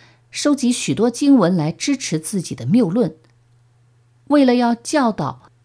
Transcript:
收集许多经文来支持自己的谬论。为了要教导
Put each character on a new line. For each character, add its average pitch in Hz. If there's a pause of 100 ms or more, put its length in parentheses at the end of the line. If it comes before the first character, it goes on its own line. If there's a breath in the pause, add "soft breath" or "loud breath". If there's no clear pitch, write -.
(300 soft breath)
收 -
集 247
许 -
多 226
经 277
文 190
来 156
支 285
持 165
自 180
己 -
的 120
谬 190
论。 190 (1120)
为 285
了 247
要 240
教 240
导 135 (160)